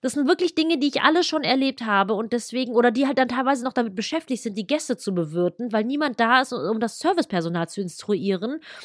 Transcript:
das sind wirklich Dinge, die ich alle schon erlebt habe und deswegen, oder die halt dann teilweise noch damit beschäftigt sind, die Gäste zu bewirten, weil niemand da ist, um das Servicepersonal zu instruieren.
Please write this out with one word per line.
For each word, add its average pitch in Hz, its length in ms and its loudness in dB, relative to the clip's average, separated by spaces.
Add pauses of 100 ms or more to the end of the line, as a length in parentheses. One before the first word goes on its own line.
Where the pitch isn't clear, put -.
das 247 100 -2
sind 285 160 0
wirklich 349 260 2
Dinge, 320 240 2
die 285 100 2
ich - 140 -2
alle 320 220 4
schon 208 180 -2
erlebt 269 420 0
habe 202 300 2
und 214 180 -4
deswegen, 240 400 -4
oder 240 180 6
die 262 160 0
halt 269 120 0
dann 262 100 2
teilweise 247 360 0
noch 254 80 -4
damit 233 220 0
beschäftigt 254 480 -4
sind, 202 140 -6
die 202 100 -6
Gäste 285 300 -2
zu - 180 -4
bewirten, 175 580 -2
weil 214 120 2
niemand 277 360 -2
da 233 200 6
ist, 262 120 -2
um 214 280 -2
das 226 180 -4
Servicepersonal 175 680 0
zu - 120 -10
instruieren. 196 800 -2 (240)